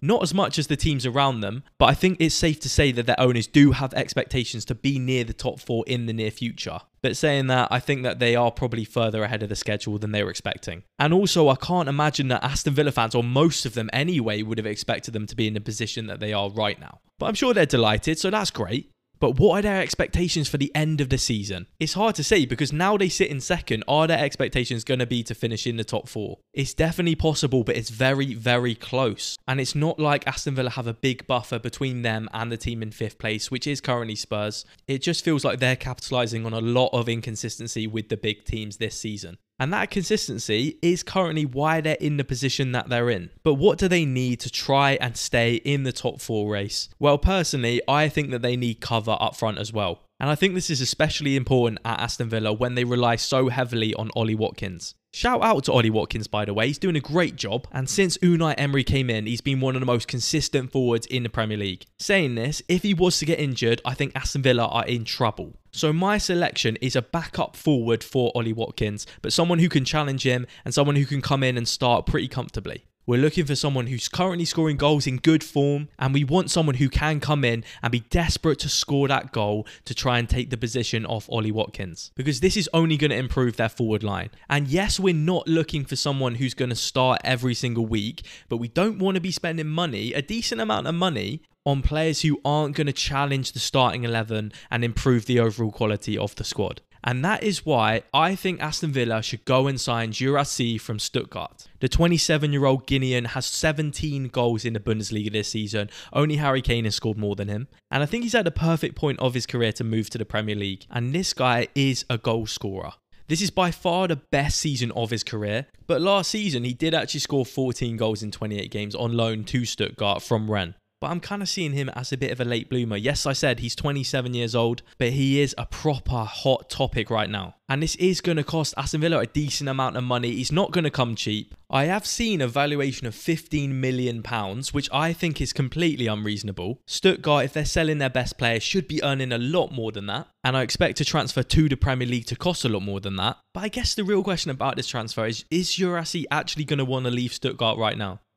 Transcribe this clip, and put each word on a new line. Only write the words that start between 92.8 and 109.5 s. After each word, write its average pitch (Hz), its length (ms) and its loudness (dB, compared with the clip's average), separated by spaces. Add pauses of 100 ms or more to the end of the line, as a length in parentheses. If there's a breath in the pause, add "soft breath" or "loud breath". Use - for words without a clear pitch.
challenge 139 600 -2
the 127 60 -8
starting 123 440 2
eleven 110 480 -2 (180 loud breath)
and 117 140 0
improve 120 420 2
the 123 140 4
overall 113 320 2
quality 107 440 -2
of 101 200 -2
the - 80 -8
squad. - 380 -4 (200 soft breath)
And 123 220 -2
that 196 200 0
is 202 220 -2
why 113 380 2 (100)
I 165 220 4
think 185 260 -4
Aston 151 300 -4
Villa 117 320 0
should - 220 -8
go 131 220 4
and 135 120 -2
sign 117 320 -2
Guirassy 131 640 0
from 107 220 -6
Stuttgart. - 720 -8 (100)
The 131 80 0
twenty-seven-year-old 147 1000 4
Guinean 127 400 2
has 127 180 -4
seventeen 147 800 -2
goals 120 380 2
in 117 80 -2
the 107 80 -4
Bundesliga 107 500 -2
this 104 160 -2
season. 104 420 -4 (220 loud breath)
Only 151 260 2
Harry 139 240 2
Kane 117 220 0
has 107 120 0
scored 110 220 -2
more 104 200 -2
than 101 100 -4
him. 107 220 -6 (200 soft breath)
And 135 140 2
I - 20 2
think 226 180 -2
he's 233 120 -2
at 226 80 4
the 165 80 0
perfect 165 460 0
point 139 240 -2
of 127 120 0
his 127 120 -4
career 117 280 0